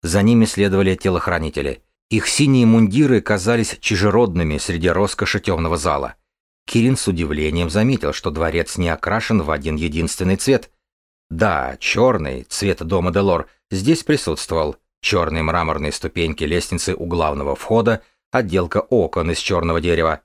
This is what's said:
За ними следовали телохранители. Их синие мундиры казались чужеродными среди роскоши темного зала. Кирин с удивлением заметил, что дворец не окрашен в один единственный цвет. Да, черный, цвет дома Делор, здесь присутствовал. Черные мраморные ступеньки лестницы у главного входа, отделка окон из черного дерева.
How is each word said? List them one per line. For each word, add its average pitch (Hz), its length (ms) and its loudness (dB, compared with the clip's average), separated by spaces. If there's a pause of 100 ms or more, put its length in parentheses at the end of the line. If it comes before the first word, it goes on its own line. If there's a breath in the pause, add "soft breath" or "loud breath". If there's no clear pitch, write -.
За 85 200 2
ними 113 240 6
следовали 98 500 2
телохранители. 82 880 -2 (260)
Их 110 180 0
синие 135 380 4
мундиры 113 560 4
казались 107 580 -2
чужеродными 92 760 2
среди 85 320 -2
роскоши 98 500 -2
темного 82 380 -2
зала. 71 380 -2 (500)
Кирин 120 300 2
с - 120 -4
удивлением 80 640 -2
заметил, 107 440 0
что - 180 -6
дворец 80 460 -2
не 87 120 0
окрашен 104 520 -2
в 78 100 -2
один 78 240 -4
единственный 82 600 -2
цвет. - 360 0 (580)
Да, 80 500 -2
черный, 80 640 0
цвет - 400 -4
дома 87 280 0
Делор, 92 380 0 (220 soft breath)
здесь 110 320 0
присутствовал. 80 720 -2 (240)
Черные 78 420 0
мраморные 78 480 -2
ступеньки 80 520 -4
лестницы 85 520 -2
у - 100 -8
главного 76 500 -2
входа, 113 460 0 (300 soft breath)
отделка 95 480 0
окон 87 520 0
из 85 60 -2
черного 82 420 0
дерева. 80 460 0